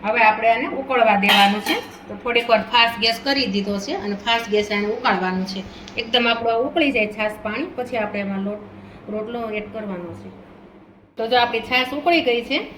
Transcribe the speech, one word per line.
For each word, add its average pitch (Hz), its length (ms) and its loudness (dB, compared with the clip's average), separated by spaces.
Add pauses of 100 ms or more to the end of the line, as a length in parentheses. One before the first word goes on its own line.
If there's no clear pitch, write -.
હવે 226 220 2
આપણે 220 260 4
આને 247 160 2 (140)
ઉકળવા 226 420 4
દેવાનું 202 400 6
છે. 330 120 -2 (320)
તો 214 140 -12
થોડીક 233 280 0
વાર 214 220 6
ફાસ્ટ 233 300 4
ગેસ 226 240 2
કરી 269 280 0
દીધો 202 220 0 (100)
છે 302 100 -4
અને 202 280 -4
ફાસ્ટ 233 300 0
ગેસ 208 180 2
આને 208 220 0
ઉકાળવાનું 185 580 0
છે. 190 100 -8 (400)
એકદમ 233 260 0
આપણો 226 280 0 (120)
ઉકળી 294 280 2
જાય 208 220 0
છાશ 214 260 -2
પાણી, 247 320 -4
પછી 247 260 -6
આપણે 202 180 -4
એમાં 196 280 -4
લોટ, 208 140 -6 (520)
રોટલો 220 260 -6 (200)
એડ 208 140 -10
કરવાનો 185 480 -8
છે. - 80 -16 (880)
તો 226 100 -2
જો, 247 100 2
આપણી 233 320 2
છાશ 254 300 0
ઉકળી 339 300 4
ગઈ 240 200 2
છે. 277 80 0 (200)